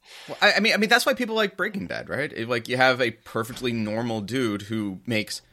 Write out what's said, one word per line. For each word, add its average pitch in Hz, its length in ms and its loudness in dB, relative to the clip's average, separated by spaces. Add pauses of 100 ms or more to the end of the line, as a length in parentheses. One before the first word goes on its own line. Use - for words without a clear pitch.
(280)
Well, 151 120 -10
I, 196 140 6
I 190 60 4
mean, 208 140 4
I - 20 2
mean, 208 120 2
that's 240 180 4
why 277 80 2
people 226 200 -2
like 214 220 0
Breaking 196 300 -4
Bad, 58 220 -8
right? 127 240 -4
It, 113 160 -6
like, 120 200 -2
you 123 80 0
have 131 240 6
a 120 100 4
perfectly 120 600 -4
normal 110 480 -2
dude 104 420 -2
who 104 440 -4
makes 107 360 -2 (100)